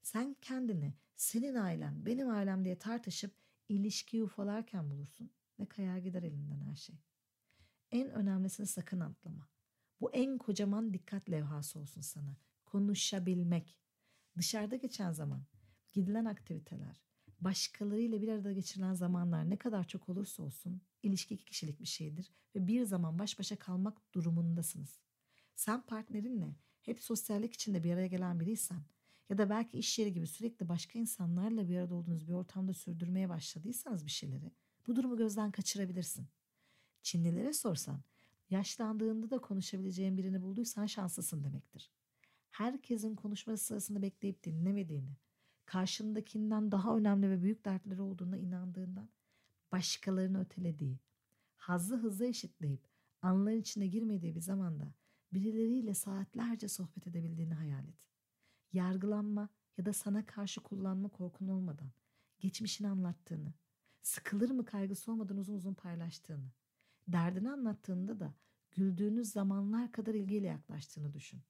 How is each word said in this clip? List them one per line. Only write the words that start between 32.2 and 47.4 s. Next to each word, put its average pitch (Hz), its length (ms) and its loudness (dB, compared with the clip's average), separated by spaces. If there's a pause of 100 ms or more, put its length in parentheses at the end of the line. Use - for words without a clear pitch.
bir 175 40 0
ortamda 185 400 -2
sürdürmeye 180 560 0
başladıysanız 175 800 -4
bir 147 40 -6
şeyleri, 139 420 -4 (340)
bu 240 100 2
durumu 247 200 2
gözden 214 340 2
kaçırabilirsin. 185 760 -2 (760)
Çinlilere 175 500 4
sorsan, 143 500 0 (480)
yaşlandığında 220 800 0
da 262 80 0
konuşabileceğin 190 800 0
birini 190 260 0
bulduysan 208 440 -2
şanslısın 175 580 -2
demektir. - 460 -8 (600)
Herkesin 220 680 0
konuşması 208 480 -2
sırasında 202 380 -2
bekleyip 196 420 -2
dinlemediğini, 160 720 0 (480)
karşındakinden 214 1080 0
daha 202 240 4
önemli 202 340 8
ve 185 120 4